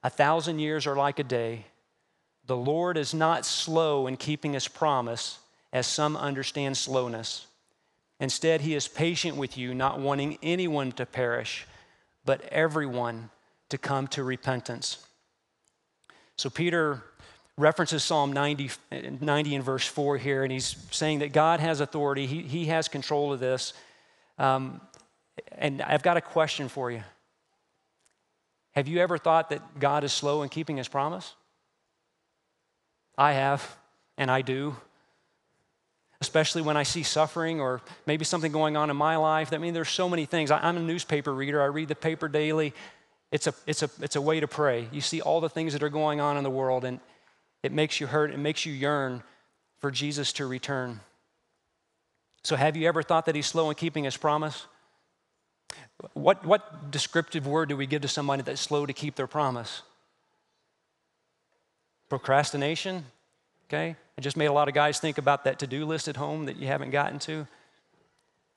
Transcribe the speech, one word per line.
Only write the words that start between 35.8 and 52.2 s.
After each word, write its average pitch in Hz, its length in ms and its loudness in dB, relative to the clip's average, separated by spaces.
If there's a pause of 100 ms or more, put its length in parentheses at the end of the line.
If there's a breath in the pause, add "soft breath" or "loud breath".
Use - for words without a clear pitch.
Especially 160 400 2
when 151 140 2
I 143 80 4
see 165 180 -2
suffering 160 580 0
or 127 200 -2 (260 loud breath)
maybe 156 180 0
something 160 280 0
going 151 240 2
on 151 120 2
in 143 80 0
my 156 200 4
life. 156 360 2
I 156 60 -2
mean, 170 160 -4
there's 165 140 -2
so 185 200 0
many 170 180 0
things. 156 240 0
I, 151 80 6
I'm 170 180 2
a 175 40 -2
newspaper 160 540 -2
reader. 143 260 0
I 139 60 6
read 147 220 -2
the 151 60 -2
paper 160 340 -2
daily. 151 440 2 (600 loud breath)
It's 147 140 0
a, 151 80 0 (120)
it's 151 160 -2
a, 143 80 -2 (100)
it's 143 160 -4
a 147 40 2
way 160 180 2
to 151 80 0
pray. 127 460 0
You 143 80 -6
see 160 200 -2
all 160 200 2
the 160 80 0
things 160 240 -2
that 143 100 -2
are 147 60 0
going 147 320 0
on 143 160 2
in 139 80 0
the 135 60 0
world, 131 340 0
and 127 160 -6 (600 soft breath)
it 135 100 -2
makes 151 280 0
you 147 60 -6
hurt. 151 240 2
It 131 80 -8
makes 151 260 -2
you 160 80 -8
yearn 135 500 -2 (560 soft breath)
for 139 120 -4
Jesus 143 440 -4
to 139 120 -4
return. 127 540 -6 (1400)